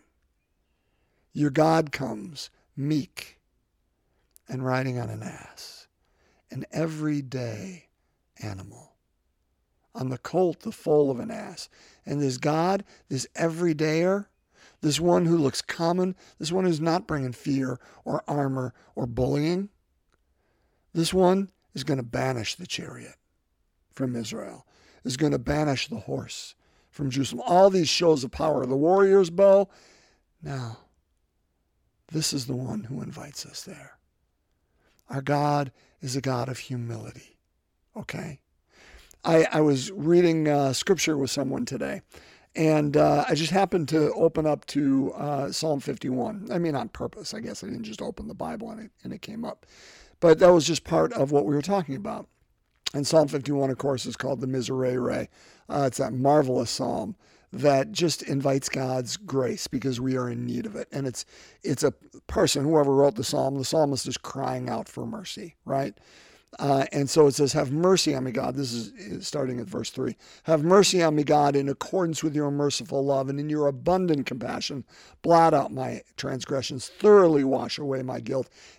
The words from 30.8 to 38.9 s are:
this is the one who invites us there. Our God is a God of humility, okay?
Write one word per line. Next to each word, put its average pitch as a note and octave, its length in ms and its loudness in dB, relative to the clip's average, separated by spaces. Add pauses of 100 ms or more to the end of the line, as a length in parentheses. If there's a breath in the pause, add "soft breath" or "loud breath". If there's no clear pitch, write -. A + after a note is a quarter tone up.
this D#3 200 -4
is C3 140 -6
the C3 80 -6
one C3 300 -8
who C3+ 180 -10
invites - 420 -14
us - 200 -16
there. - 300 -20 (1120)
Our C3+ 140 -6
God C#3+ 480 0 (300 soft breath)
is C3 160 -6
a C#3 40 -4
God B2 280 -2
of B2+ 100 -10
humility, A#2 800 -12 (580)
okay? - 440 -12 (840 soft breath)